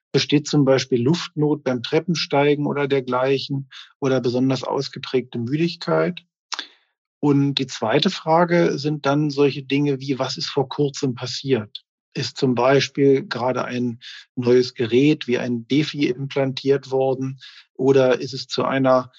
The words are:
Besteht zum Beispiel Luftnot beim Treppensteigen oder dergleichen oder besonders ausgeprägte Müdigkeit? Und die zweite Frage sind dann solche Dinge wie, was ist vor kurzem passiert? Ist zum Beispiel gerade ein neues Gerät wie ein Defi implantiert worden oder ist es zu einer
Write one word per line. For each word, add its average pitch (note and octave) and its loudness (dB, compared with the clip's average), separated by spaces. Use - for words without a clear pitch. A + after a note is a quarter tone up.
Besteht D3 0
zum D3 2
Beispiel C3 2
Luftnot D3+ -2
beim B2 -2
Treppensteigen D3 0
oder C#3 -2
dergleichen C3+ -2
oder C3 0
besonders B2+ 0
ausgeprägte B2+ -4
Müdigkeit? D#3+ -2
Und C#3+ 2
die C3+ -4
zweite C3 0
Frage E3+ 2
sind D3 -4
dann D3 2
solche C#3 0
Dinge C#3 0
wie, C3+ -4
was C3 -4
ist E3 -6
vor C3 -2
kurzem C#3 -2
passiert? B2 -4
Ist - -6
zum B2+ 2
Beispiel C3+ 4
gerade B2+ -2
ein B2 -4
neues B2 4
Gerät C3+ 2
wie A#2+ 0
ein A#2+ -4
Defi C#3+ 0
implantiert C3+ -2
worden C3 -2
oder C3 4
ist C#3 -8
es C3 -12
zu - -4
einer C3 2